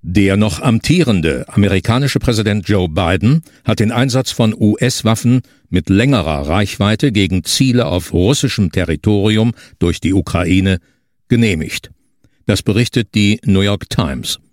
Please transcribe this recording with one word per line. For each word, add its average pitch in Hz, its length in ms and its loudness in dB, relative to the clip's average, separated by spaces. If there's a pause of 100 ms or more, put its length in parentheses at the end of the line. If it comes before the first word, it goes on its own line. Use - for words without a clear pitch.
Der 98 280 2
noch 104 240 0
amtierende 113 880 0
amerikanische 104 720 0
Präsident 107 480 -2
Joe 92 200 0
Biden 95 540 0 (220)
hat 110 160 -2
den 107 100 0
Einsatz 123 400 -2
von 117 260 0
U-S-Waffen 120 880 0 (260)
mit 90 220 -2
längerer 95 560 2
Reichweite 104 640 0
gegen 95 320 0
Ziele 123 440 0
auf 85 260 -4
russischem 104 580 0
Territorium 107 800 0 (300)
durch 87 180 0
die 92 160 -2
Ukraine 92 640 0 (480)
genehmigt. 107 640 -2 (560)
Das 101 160 0
berichtet 113 540 -2
die 104 280 2
New 95 180 2
York 101 280 -2
Times. 69 480 -4 (140)